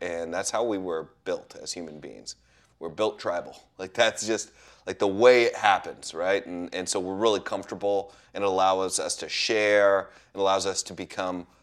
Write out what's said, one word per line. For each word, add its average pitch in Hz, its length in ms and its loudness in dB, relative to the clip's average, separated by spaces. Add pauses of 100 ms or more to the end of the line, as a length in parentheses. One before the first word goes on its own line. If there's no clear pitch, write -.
and 85 320 -6
that's - 180 -4
how 113 120 -2
we 110 140 -2
were 82 320 -6 (140)
built 85 380 -8
as 78 120 -12
human 78 260 -12
beings. 58 360 -16 (440)
We're 82 100 -8
built 104 300 -2
tribal. 85 420 -6 (160)
Like, 95 160 -10
that's 110 340 2
just, 110 240 -2 (340)
like, 98 140 -6
the 104 80 4
way 117 360 8
it 117 120 0
happens, 85 580 0
right? 90 320 0
And, 87 300 -10
and 92 120 -6
so 101 120 -2
we're 92 160 -4
really 104 240 2
comfortable, 98 720 -4 (200)
and 98 100 -6
it 101 40 2
allows 95 520 2
us 80 180 -4
to 82 120 -10
share, 104 800 4 (240)
it 95 40 -16
allows 95 280 2
us 95 180 -2
to 98 100 -16
become 90 540 -6 (160)